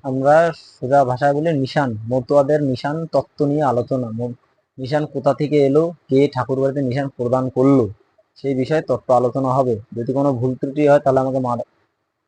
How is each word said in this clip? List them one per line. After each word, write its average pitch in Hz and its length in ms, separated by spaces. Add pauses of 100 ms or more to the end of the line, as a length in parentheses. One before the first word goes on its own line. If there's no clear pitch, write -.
আমরা 143 540
সোজা 139 480
ভাষায় 127 300
বলি 156 180
নিশান, 135 440 (120)
মতুয়াদের 143 540
নিশান 147 440
তত্ত্ব 143 400
নিয়ে 147 160
আলোচনা। 123 480
ম-, 120 240 (440)
নিশান 143 280
কোথা 135 280
থেকে 143 320
এলো, 156 240 (180)
কে 139 260
ঠাকুর 131 260
বাড়িতে 135 220
নিশান 135 260
প্রদান 127 400
করলো, 127 400 (460)
সেই 139 200
বিষয়ে 135 280
তত্ত্ব 127 320
আলোচনা 127 340
হবে। 127 320 (160)
যদি 117 160
কোনো 139 200
ভুল 127 220
ত্রুটি 143 340
হয় 143 100
তাহলে 135 220
আমাকে 131 180
মার-, 120 300 (600)